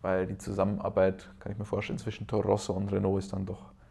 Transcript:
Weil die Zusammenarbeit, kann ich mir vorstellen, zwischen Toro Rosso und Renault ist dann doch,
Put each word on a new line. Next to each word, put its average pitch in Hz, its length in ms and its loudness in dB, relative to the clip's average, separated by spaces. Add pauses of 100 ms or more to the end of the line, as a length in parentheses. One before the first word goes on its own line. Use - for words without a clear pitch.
Weil 92 240 2
die 101 100 -6
Zusammenarbeit, 95 920 2 (100)
kann 101 140 -8
ich 101 40 -10
mir 101 60 -4
vorstellen, - 340 -4
zwischen 107 300 -6
Toro 104 220 2
Rosso 101 240 4
und 98 180 -2
Renault 98 320 2
ist 98 80 -10
dann 95 140 -4
doch, - 260 -10 (180)